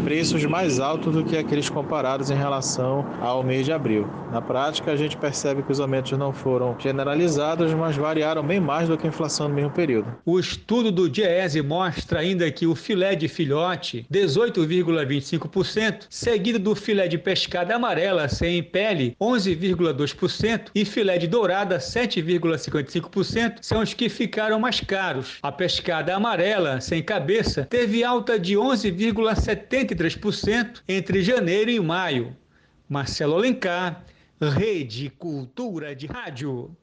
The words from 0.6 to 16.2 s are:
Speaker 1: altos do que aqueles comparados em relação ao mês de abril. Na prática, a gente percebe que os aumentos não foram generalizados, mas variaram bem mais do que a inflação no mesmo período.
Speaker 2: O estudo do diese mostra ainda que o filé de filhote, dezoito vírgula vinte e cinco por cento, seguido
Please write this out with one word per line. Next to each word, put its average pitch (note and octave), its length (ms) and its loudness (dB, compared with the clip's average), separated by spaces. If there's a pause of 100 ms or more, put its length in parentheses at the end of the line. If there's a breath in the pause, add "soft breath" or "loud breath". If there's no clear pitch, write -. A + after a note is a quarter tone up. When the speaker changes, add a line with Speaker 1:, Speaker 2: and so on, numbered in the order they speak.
Speaker 1:
altos D#3 360 0
do D#3+ 100 2
que E3 140 0
aqueles D3 320 0
comparados C#3 600 -2
em C#3 60 2
relação C3+ 680 0 (160)
ao B2 200 0
mês C3 220 0
de D3+ 80 0
abril. A2 340 2 (240)
Na - 120 -2
prática, D3+ 500 -2
a C#3+ 40 2
gente D3 200 0
percebe C#3 460 -2
que C#3 100 -2
os C3+ 80 0
aumentos C3+ 320 0
não C#3 200 0
foram B2+ 460 0
generalizados, D3+ 960 0
mas D#3+ 240 0
variaram D#3 500 0
bem F#3+ 140 2
mais D#3+ 260 2
do D#3+ 120 2
que - 80 -4
a - 20 2
inflação D3+ 400 -2
no C#3+ 60 0
mesmo C#3+ 160 0
período. A#2 440 0 (120)
Speaker 2:
O F3 120 4
estudo A3 540 0
do F3 160 4
diese F3 540 2
mostra E3 580 -2
ainda E3+ 300 2
que - 160 -2
o E3 80 4
filé F#3+ 400 0
de D#3 140 -2
filhote, D#3 840 -2
dezoito F#3+ 560 2
vírgula E3 380 2
vinte C#3 200 0
e - 20 -12
cinco D#3 220 -2
por - 180 0
cento, G#3+ 420 -2
seguido A3+ 500 0